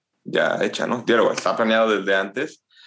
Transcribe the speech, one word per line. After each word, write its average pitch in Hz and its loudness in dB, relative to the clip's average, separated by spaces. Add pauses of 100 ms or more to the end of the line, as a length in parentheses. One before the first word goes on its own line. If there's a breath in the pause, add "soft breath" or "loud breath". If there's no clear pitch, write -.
(240)
ya 82 0
hecha, - -4
¿no? 117 -4
Digo, 113 4
está - -2
planeado 110 2
desde 98 0
antes, 101 -4 (220 loud breath)